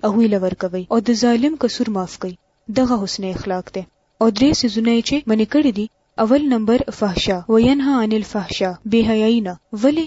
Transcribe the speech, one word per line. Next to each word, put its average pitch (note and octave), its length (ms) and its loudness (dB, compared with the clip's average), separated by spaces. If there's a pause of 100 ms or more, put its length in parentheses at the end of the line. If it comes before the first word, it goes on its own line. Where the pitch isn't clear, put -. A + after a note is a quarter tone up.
هغوی A3 280 2
له F#3+ 100 0
ورکوئ، F#3 480 -4
او A#3 140 2
د A#3 200 0
ظالم A#3+ 300 2 (100)
قصور A3+ 300 -4
معاف F#3 280 -8
کوئ." F#3 100 -8 (340)
دغه A#3 360 0
حسن F#3+ 260 -6
اخلاق F#3 440 -6
دی. F#3 80 -8 (380)
او A3 100 4
درې C4 200 2 (100)
څیزونه A3+ 360 0
یې A#3 120 2
چې C4+ 80 0 (140)
منې G#3+ 240 2
کړي D4 240 2
دي، G#3+ 80 -4 (380)
اول C#4 260 4
نمبر A#3 340 2 (140)
فحشا، F#3+ 400 -2 (160)
"وینهی C4 480 4
عن A3 160 0
الفحشا"، G3 520 -4 (200)
بې A3+ 180 4
حیایي A3 400 2
نه. F3+ 60 -8 (280)
ولې؟ D#4 240 2